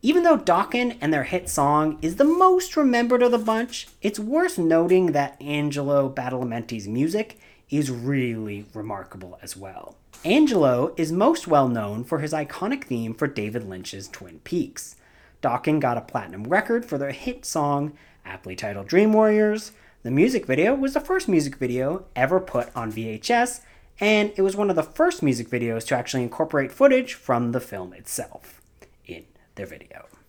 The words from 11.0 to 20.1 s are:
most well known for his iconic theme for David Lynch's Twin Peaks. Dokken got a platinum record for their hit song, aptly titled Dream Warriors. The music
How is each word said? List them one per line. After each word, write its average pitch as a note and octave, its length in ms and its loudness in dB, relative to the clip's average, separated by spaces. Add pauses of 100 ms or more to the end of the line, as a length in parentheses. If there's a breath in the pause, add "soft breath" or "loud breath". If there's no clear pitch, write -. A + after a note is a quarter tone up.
most A3+ 360 2
well C#3+ 200 6
known A2 360 -2
for D3+ 160 -4
his D3+ 140 -4
iconic F#3 520 -6
theme A2+ 280 -4
for C#3+ 140 -2
David G#2+ 400 -6
Lynch's F#2 400 -14
Twin E2+ 320 -20
Peaks. - 560 -6 (480 soft breath)
Dokken D3+ 360 2
got B2 180 0
a A2 40 -4
platinum G2 440 -8
record A3 400 0
for D3 120 -6
their C#3 140 -4
hit - 340 -10
song, D3 480 -2 (320 soft breath)
aptly - 300 -14
titled G2+ 320 -8
Dream G#3 260 4
Warriors. G#3+ 600 4 (280 soft breath)
The A#2+ 80 -8
music D#3+ 360 2